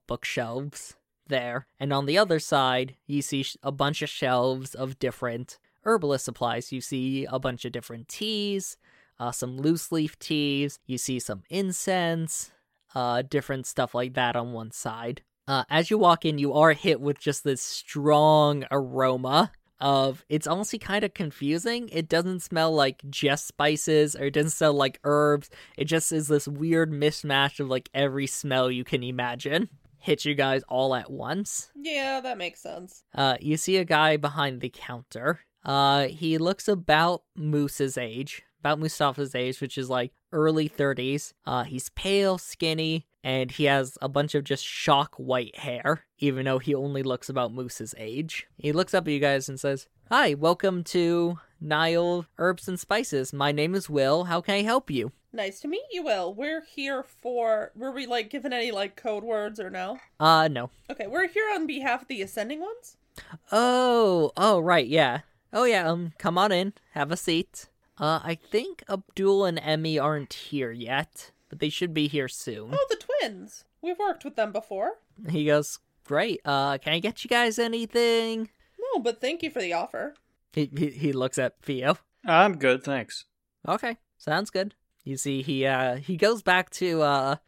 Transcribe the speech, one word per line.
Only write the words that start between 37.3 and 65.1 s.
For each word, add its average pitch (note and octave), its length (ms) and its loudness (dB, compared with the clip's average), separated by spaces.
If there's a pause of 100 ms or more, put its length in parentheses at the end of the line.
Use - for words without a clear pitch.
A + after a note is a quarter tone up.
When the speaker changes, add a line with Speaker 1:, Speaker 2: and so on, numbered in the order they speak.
Speaker 1:
Moose's D3 640 -2
age, B2 460 -8 (160)
about D3+ 200 0
Mustafa's C#3+ 540 -2
age, B2+ 280 -2
which C3+ 160 -8
is, B2+ 120 -4
like, B2+ 220 -2 (200)
early D#3 360 2
thirties. C#3 640 -2 (120)
Uh, B2+ 180 -2
he's - 260 -8
pale, G3 480 0
skinny, D#3+ 720 -2 (160)
and C3 280 -2
he D3 140 0
has C#3 360 2
a C3+ 60 -4
bunch C#3+ 280 0
of C#3+ 100 0
just C#3 180 -4
shock - 520 0
white B2+ 420 -4
hair, C#3 480 -4 (140)
even C3 260 0
though C3 140 2
he C#3+ 140 -2
only C#3 300 -2
looks B2+ 240 -4
about B2+ 260 -2
Moose's B2 440 -8
age. B2 500 -8 (100)
He D3 140 -2
looks E3 220 0
up F#3 140 4
at D#3 60 0
you C#3+ 60 2
guys C#3 300 2
and C3+ 100 -10
says, C#3 300 -4 (200)
"Hi, A#3 260 4
welcome F3 500 2
to E3+ 540 2 (200)
Nile E3 680 0 (120)
Herbs F3 320 0
and F3+ 100 -4
Spices. D#3 540 -2
My C#3+ 180 0
name D3+ 240 0
is F#3+ 140 -4
Will. D3 360 4
How F3 140 0
can G3 160 0
I G3+ 60 2
help A3+ 280 0
you?" B2+ 220 -2 (220)
Speaker 2:
Nice G3 280 -6
to D4+ 60 -8
meet F#4+ 240 -4
you, F4 120 -6
Will. G3 300 -2
We're D4 300 -6
here C#4 400 -6
for, A#3 720 -2
were B3+ 160 -8
we, C4 140 -8
like, A#3 240 -4
given C4 240 -6
any, A#3+ 180 -2
like, G3 240 -4
code G#3 280 -6
words G#3+ 360 -4
or F#3 100 -8
no? F#3+ 300 -8 (200)
Speaker 1:
Uh, D#3+ 280 6
no. B2+ 220 -4 (200)
Speaker 2:
Okay, B3 180 -8
we're E4+ 200 0
here G#4+ 260 -2
on E4 140 -2
behalf C4 360 -2
of - 40 -20
the A#3 160 -6
Ascending A3+ 380 -6
Ones? A4+ 360 -12 (540)
Speaker 1:
Oh, A#3 840 4
oh, G3 220 6
right, E3 280 4
yeah. C#3 340 4 (320)